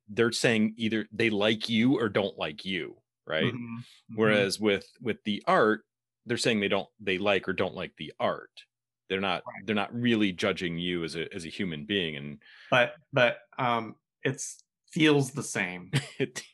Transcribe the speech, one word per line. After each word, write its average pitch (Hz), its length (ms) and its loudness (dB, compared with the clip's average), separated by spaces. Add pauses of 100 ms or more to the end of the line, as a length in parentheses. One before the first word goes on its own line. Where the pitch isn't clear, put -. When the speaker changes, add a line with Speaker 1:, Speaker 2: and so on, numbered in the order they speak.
Speaker 1:
they're 113 240 2
saying 110 440 2
either 110 360 -2
they 113 180 2
like 107 380 0
you 117 300 4
or 113 100 0
don't 101 300 -2
like 80 260 -6
you, 90 380 -6 (240)
right? 80 260 0
Speaker 2:
Mm-hmm. 120 240 -8
Mm-hmm. - 400 -16
Speaker 1:
Whereas 104 440 4
with, 101 260 2 (140)
with 110 240 -4
the 104 220 -2
art, 131 380 4 (420)
they're 117 100 -2
saying 113 240 2
they 98 80 2
don't, 98 200 0 (120)
they 98 180 -2
like 98 300 2
or 95 40 0
don't 90 220 -2
like 85 220 -8
the 76 240 -10
art. - 440 -4 (440)
They're 95 120 -2
not, 92 260 -2
Speaker 2:
Right. 98 200 -14
Speaker 1:
they're 107 80 0
not 101 200 -2
really 117 380 4
judging 87 460 -2
you 87 260 -2
as 78 120 -6
a, 82 180 -6
as 87 100 -10
a 82 60 -10
human 80 340 -6
being. 85 320 -2
And 73 260 -12 (280)
Speaker 2:
But, 120 240 4 (180)
but, 123 260 4 (200)
um, 117 380 -2 (260)
it's, - 400 -6 (280)
feels 147 420 4
the - 100 -6
same. 90 480 -6 (140)
Speaker 1:
<laughs> - 140 -14
It, - 240 -4 (120)